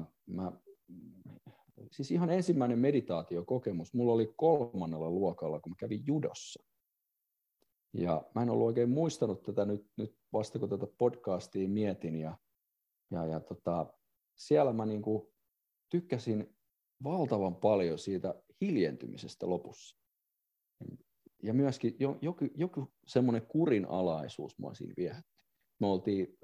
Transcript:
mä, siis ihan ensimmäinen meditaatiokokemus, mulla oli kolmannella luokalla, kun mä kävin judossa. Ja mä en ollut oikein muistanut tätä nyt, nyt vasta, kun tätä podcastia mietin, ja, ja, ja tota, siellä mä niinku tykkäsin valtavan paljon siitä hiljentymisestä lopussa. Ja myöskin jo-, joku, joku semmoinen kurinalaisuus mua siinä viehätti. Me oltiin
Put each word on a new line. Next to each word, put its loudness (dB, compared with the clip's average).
mä, -6
siis -8
ihan 2
ensimmäinen 2
meditaatiokokemus, 0
mulla 4
oli 2
kolmannella 2
luokalla, 0
kun -10
mä -16
kävin -4
judossa. -2
Ja 2
mä 0
en 2
ollut 4
oikein 2
muistanut 0
tätä 0
nyt, -2
nyt -6
vasta, -2
kun -2
tätä -4
podcastia 0
mietin, 0
ja, -6
ja, -2
ja -2
tota, -4
siellä 4
mä 0
niinku -2
tykkäsin -2
valtavan 2
paljon 4
siitä -2
hiljentymisestä -2
lopussa. -6
Ja 0
myöskin 2
jo-, 0
joku, -2
joku -4
semmoinen 4
kurinalaisuus 0
mua -10
siinä -12
viehätti. -6
Me 2
oltiin 0